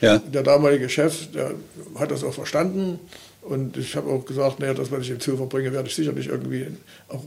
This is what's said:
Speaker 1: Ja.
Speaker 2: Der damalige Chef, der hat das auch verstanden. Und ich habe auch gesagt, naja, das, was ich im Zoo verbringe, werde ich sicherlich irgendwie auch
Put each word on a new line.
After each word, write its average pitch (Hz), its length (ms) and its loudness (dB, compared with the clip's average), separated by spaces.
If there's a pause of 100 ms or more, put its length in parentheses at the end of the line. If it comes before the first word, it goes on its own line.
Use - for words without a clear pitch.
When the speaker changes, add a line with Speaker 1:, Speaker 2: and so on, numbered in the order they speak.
Speaker 1:
Ja. 107 180 8
Speaker 2:
Der 135 240 -2
damalige 143 460 6
Chef, 151 440 0
der 139 180 -2 (440)
hat 143 160 -2
das 135 120 -2
auch 135 100 -4
verstanden. 180 640 -2 (420)
Und 135 340 -4
ich 131 220 -4
habe 143 120 -4
auch 131 160 0
gesagt, 135 360 0
naja, 135 120 0
das, 131 160 -2
was 135 120 -2
ich 123 80 -6
im 120 100 -6
Zoo 135 160 -2
verbringe, 131 380 -2
werde 131 160 -4
ich - 60 -6
sicherlich 143 340 -2
irgendwie 131 360 -4 (440)
auch 127 180 -10